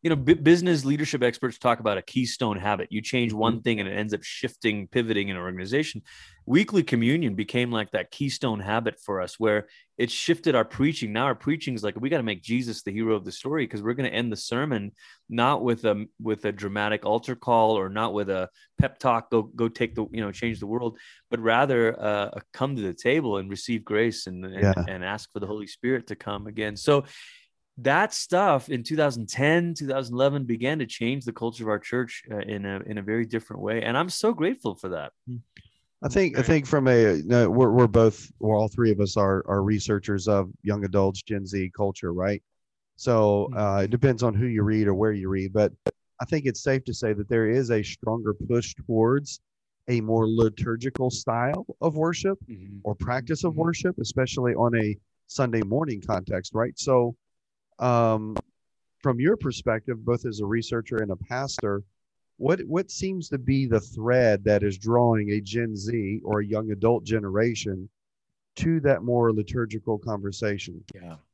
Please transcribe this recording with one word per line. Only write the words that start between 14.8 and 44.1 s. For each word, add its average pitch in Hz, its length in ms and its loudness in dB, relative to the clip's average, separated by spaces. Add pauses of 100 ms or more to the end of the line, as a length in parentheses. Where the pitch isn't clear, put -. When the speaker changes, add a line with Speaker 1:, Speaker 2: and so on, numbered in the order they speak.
Speaker 1:
not 120 340 2
with 117 220 0
a, 104 180 0 (160)
with 110 240 -4
a 104 80 0
dramatic 104 540 -4
altar 117 300 -2
call 113 420 4
or 95 100 -2
not 107 240 -2
with 101 160 -2
a 92 220 -2 (280)
pep 139 200 0
talk, 117 320 0
"Go, 110 140 2
go 117 240 -4
take 113 260 -4
the, 110 180 -4
you 113 80 -6
know, 104 100 -4
change 110 300 -6
the 101 60 -8
world," 117 320 -6 (320)
but 117 100 -2
rather, 117 580 4
uh, 104 360 -2
a 107 80 -10 (100)
come 135 240 -2
to 110 60 -4
the 92 120 -4
table 123 440 0
and 98 120 -6
receive 110 320 -4
grace 107 440 0
and, 92 180 -10
and, 95 180 -4
Speaker 2:
Yeah. 98 120 6 (120)
Speaker 1:
and 92 160 -8
ask 101 300 -8
for 101 80 -10
the 98 60 -6
Holy 104 200 -8
Spirit 123 420 -4
to 104 80 -8
come 101 300 -8
again. 107 300 -6
So 143 280 2 (720)
that 147 360 2
stuff 175 560 2
in 123 120 -4
two 151 140 -4
thousand 120 320 0
ten, 165 460 2
two 151 140 -8
thousand 131 260 -4
eleven 139 300 2
began 120 340 -2
to 127 80 -2
change 123 380 -4
the 120 80 -6
culture 117 320 -6
of 107 40 -2
our 104 100 0
church, - 520 -6
uh, 107 80 -6
in 101 260 -6
a, 98 220 -6
in 107 120 -8
a 101 40 -8
very 113 240 -2
different 113 360 -8
way. 110 200 -2
And 117 160 0
I'm 175 100 -2
so 214 240 0
grateful 165 440 -4
for 92 140 -10
that. 76 220 -8 (880)
Speaker 2:
I 143 60 -4
think, 185 280 2
I 131 40 2
Speaker 1:
Right. 123 60 0
Speaker 2:
think 151 200 4
from 135 220 4
a, 110 360 6
no, 113 260 6
we're, 120 200 6
we're 120 160 8
both, 110 520 4
well, 107 220 2
all 110 80 2
three 113 240 2
of 98 80 2
us 98 160 0
are, 98 300 4
are 98 160 2
researchers 101 640 0
of 98 220 2 (120)
young 101 220 -2
adults, 98 380 2
Gen 98 240 -6
Z 92 280 -4
culture, 98 380 -4
right? 95 300 -2 (540)
So, 107 580 4
uh, 117 40 -2
Speaker 1:
Mm-hmm. 101 260 2
Speaker 2:
it 104 60 -2
depends 120 320 2